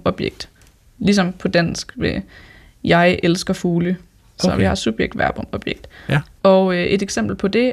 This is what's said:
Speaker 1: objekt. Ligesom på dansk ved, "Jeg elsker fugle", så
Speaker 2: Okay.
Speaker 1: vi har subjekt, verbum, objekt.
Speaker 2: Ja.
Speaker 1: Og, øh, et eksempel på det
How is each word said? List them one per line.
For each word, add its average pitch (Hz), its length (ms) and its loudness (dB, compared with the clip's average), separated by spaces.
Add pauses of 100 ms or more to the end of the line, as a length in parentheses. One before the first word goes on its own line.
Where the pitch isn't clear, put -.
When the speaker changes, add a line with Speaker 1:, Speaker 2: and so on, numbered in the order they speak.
Speaker 1:
objekt. - 440 -4 (500)
Ligesom 185 340 2
på - 140 -6
dansk 175 480 -2
ved, - 260 -2 (640)
"Jeg 175 400 4
elsker 180 300 0
fugle", 175 440 -2 (420)
så 185 80 2
Speaker 2:
Okay. 185 100 0
Speaker 1:
vi 196 60 2
har 190 120 2
subjekt, - 420 -4
verbum, - 340 -2
objekt. - 360 -8 (220)
Speaker 2:
Ja. 143 100 2 (240)
Speaker 1:
Og, 190 320 4
øh, 175 100 0
et 196 160 0
eksempel 208 340 -4
på 196 120 -2
det 240 240 0